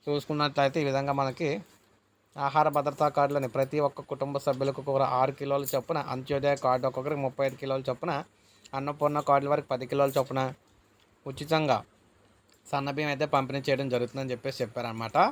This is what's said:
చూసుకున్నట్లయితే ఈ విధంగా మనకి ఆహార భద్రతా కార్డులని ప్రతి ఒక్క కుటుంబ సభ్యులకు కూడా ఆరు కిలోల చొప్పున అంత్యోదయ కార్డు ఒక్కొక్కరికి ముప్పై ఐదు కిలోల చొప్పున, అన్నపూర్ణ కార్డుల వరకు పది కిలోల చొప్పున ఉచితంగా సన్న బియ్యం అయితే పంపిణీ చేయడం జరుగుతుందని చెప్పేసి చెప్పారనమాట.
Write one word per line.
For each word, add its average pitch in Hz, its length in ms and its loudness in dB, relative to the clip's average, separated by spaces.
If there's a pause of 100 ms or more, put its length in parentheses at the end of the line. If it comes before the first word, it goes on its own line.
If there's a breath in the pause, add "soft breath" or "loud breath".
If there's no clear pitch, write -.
చూసుకున్నట్లయితే 147 760 0
ఈ - 80 0
విధంగా 139 300 0
మనకి 135 280 -2 (960)
ఆహార 151 200 4 (100)
భద్రతా 147 300 0 (100)
కార్డులని 143 400 2
ప్రతి 135 300 0
ఒక్క 139 260 -4
కుటుంబ 139 220 -4 (100)
సభ్యులకు 135 460 0
కూడా 135 160 2 (140)
ఆరు 135 200 2
కిలోల 139 320 0
చొప్పున 147 260 -2 (160)
అంత్యోదయ 139 380 0 (140)
కార్డు 127 240 2
ఒక్కొక్కరికి 139 340 -4
ముప్పై 131 240 -2
ఐదు 131 140 -6
కిలోల 135 260 -4
చొప్పున, 156 240 -4 (680 soft breath)
అన్నపూర్ణ 147 420 0 (100)
కార్డుల 139 240 4
వరకు 143 180 -2
పది 127 200 -4
కిలోల 139 260 4
చొప్పున 135 220 0 (920)
ఉచితంగా 147 480 2 (920)
సన్న 139 240 -2
బియ్యం 147 180 0
అయితే 147 220 -2
పంపిణీ 135 320 0
చేయడం 139 260 2
జరుగుతుందని 127 400 -2
చెప్పేసి 131 300 -8
చెప్పారనమాట. 113 520 -6 (160)